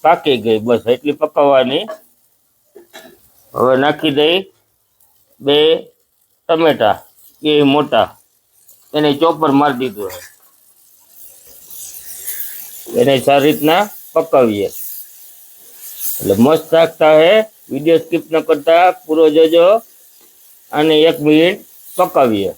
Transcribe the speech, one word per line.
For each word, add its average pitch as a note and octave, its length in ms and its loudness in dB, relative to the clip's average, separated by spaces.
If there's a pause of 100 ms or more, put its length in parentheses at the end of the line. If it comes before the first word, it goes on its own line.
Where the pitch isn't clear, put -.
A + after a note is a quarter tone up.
પાકી D#3 360 0
ગઈ, A2 220 0
બસ A2+ 280 0
એટલી C#3 340 -2
પકાવવાની. C#3+ 640 0 (1700)
હવે B2+ 240 0
નાખી D3 420 -2
દઈ D#3+ 180 0 (1040)
બે C#3+ 160 0 (920)
ટમેટા, C#3+ 480 0 (460)
એ D3+ 80 -2 (120)
મોટા, C#3 440 2 (840)
એને D3+ 200 0
ચોપર D#3 380 0
મારી C#3 280 0
દીધું G#2 320 -8
છે. - 100 -18 (2750)
એને C3 220 2
સારી C#3 240 2
રીતના D#3 440 0 (240)
પકાવીએ A#2 560 0 (1500)
એટલે G2 180 -2
મસ્ત D3+ 320 2
શાક E3 280 2
થાય. D#3+ 380 4 (340)
વીડિયો D3+ 300 0
સ્કીપ E3 320 -6
ન D#3+ 100 -6
કરતા D#3+ 500 2
પૂરો D#3+ 380 -2
જોજો D#3+ 360 4 (1080)
અને D#3 300 0
એક D#3+ 180 2
મિનિટ D#3 380 2 (400)
પકાવીએ. B2 600 0